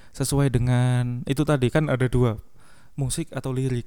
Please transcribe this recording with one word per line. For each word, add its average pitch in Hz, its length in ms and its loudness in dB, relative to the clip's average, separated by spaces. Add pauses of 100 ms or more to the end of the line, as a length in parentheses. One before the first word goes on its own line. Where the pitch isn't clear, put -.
(100)
sesuai 139 400 0
dengan," 123 720 2
itu 139 160 0
tadi 139 280 2
kan 156 180 2
ada 131 180 0
dua, 123 300 2 (600)
musik 139 360 -6
atau 135 200 -6
lirik 127 360 -2